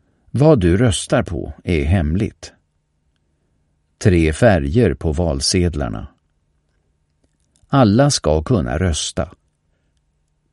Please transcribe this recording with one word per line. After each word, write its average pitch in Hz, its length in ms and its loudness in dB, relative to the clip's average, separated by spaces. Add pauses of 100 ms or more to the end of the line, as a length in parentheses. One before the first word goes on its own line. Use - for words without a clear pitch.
(320)
Vad 143 280 4
du 87 180 2
röstar 120 460 -2
på 64 300 -10 (100)
är 80 200 -2
hemligt. 85 720 -2 (1400)
Tre 82 360 2
färger 87 600 2
på 80 180 -4
valsedlarna. 73 960 -2 (1600)
Alla 131 440 4
ska 78 320 0
kunna 76 340 -2
rösta. - 560 -4 (1200)